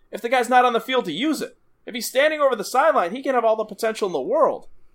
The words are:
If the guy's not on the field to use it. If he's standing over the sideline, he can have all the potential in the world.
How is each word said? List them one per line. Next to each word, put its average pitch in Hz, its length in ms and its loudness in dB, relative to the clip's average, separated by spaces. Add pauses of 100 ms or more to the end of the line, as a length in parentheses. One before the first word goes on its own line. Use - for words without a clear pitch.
(100)
If - 120 -10
the 240 60 -6
guy's 247 200 2
not 247 160 6
on 247 80 2
the 226 80 0
field 254 240 -2
to 180 80 -6
use 247 280 -2
it. - 160 -10 (300)
If - 80 -12
he's 233 140 -8
standing 302 320 0
over 269 140 2
the 208 100 -4
sideline, 254 520 2
he 269 60 -10
can 269 120 -2
have 233 100 2
all 220 120 2
the 220 80 -4
potential 220 420 -4
in 180 60 -4
the 151 80 -2
world. 190 480 0 (260)